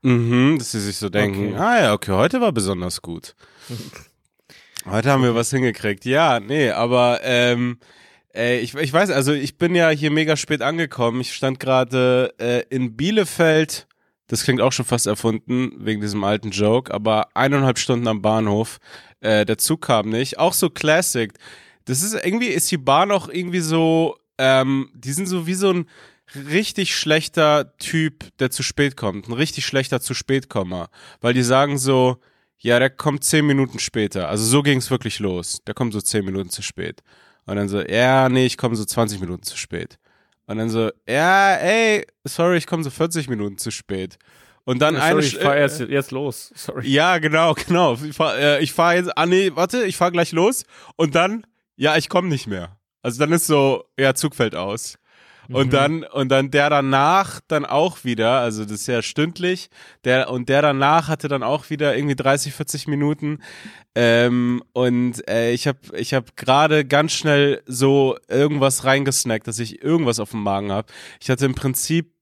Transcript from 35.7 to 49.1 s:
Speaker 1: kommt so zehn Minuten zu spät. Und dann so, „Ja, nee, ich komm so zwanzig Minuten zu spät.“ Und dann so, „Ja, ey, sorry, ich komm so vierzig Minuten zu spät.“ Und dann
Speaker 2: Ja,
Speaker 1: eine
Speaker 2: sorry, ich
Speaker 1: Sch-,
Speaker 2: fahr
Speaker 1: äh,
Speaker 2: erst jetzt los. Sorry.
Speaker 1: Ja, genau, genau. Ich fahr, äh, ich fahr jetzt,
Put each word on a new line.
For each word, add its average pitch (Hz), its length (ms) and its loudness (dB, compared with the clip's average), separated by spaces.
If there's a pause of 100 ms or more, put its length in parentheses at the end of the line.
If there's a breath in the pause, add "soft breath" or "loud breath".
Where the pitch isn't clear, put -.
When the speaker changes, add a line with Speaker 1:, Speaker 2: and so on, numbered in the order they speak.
Speaker 1:
kommt 117 180 -4
so 104 80 -4
zehn 104 240 -2
Minuten 95 240 -6
zu - 140 -10
spät. - 400 -10 (420 soft breath)
Und 98 120 -6
dann 101 120 -2
so, 101 120 -2
„Ja, 127 460 2
nee, 127 200 2
ich - 100 -4
komm 117 180 -2
so 107 100 -4
zwanzig 104 340 -2
Minuten 90 240 -8
zu - 120 -10
spät.“ - 440 -10 (480)
Und 104 100 -8
dann 113 140 -4
so, 110 180 0 (180)
„Ja, 185 500 2
ey, 214 500 0 (160)
sorry, 170 340 0
ich 156 80 -2
komm 165 180 -4
so 139 60 -4
vierzig 160 400 -4
Minuten 101 300 -4
zu 117 100 -6
spät.“ 95 480 -8 (460 soft breath)
Und 127 180 -2
dann 156 140 2
Speaker 2:
Ja, 131 60 -2
Speaker 1:
eine 160 100 2 (100)
Speaker 2:
sorry, 147 60 2
ich 123 80 -4
Speaker 1:
Sch-, - 60 -6
Speaker 2:
fahr 143 140 2
Speaker 1:
äh, 147 60 4
Speaker 2:
erst 143 200 0
jetzt 139 300 -2
los. 131 440 -8
Sorry. - 320 -8
Speaker 1:
Ja, 160 320 4
genau, 156 340 2
genau. 170 400 2 (100)
Ich 151 120 -12
fahr, 139 200 -2
äh, 147 280 2
ich 139 100 -4
fahr 170 220 4
jetzt, 180 200 -2